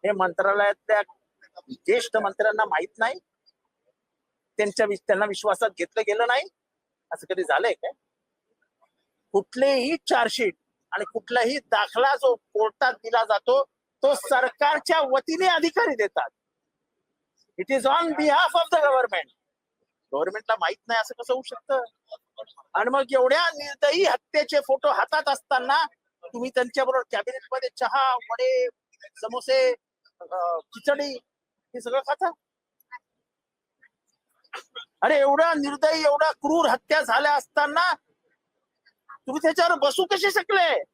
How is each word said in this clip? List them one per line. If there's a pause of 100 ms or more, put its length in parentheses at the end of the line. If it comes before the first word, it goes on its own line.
हे
मंत्रालयातल्या (680)
ज्येष्ठ
मंत्र्यांना
माहित (100)
नाही, (1400)
त्यांच्या
वि-,
त्यांना
विश्वासात
घेतलं
गेलं
नाही, (680)
असं
कधी
झालंय
काय? (1400)
कुठलेही
चार्जशीट (360)
आणि
कुठलाही
दाखला
जो
कोर्टात
दिला
जातो, (400)
तो
सरकारच्या
वतीने
अधिकारी
देतात. (1300)
It
is
on
behalf
of
the
government. (840)
गव्हर्नमेंटला
माहित (100)
नाही
असं
कसं
होऊ
शकतं? (880)
आणि
मग (100)
एवढ्या
निर्दयी
हत्येचे
फोटो
हातात
असताना (380)
तुम्ही
त्यांच्याबरोबर
कॅबिनेटमध्ये (100)
चहा,
वडे, (540)
समोसे, (460)
अ,
खिचडी (560)
हे
सगळं
खाता? (2750)
अरे
एवढा
निर्दयी,
एवढा
क्रूर
हत्या
झाल्या
असताना (1160)
तुम्ही
त्याच्यावर
बसू
कसे
शकले? (100)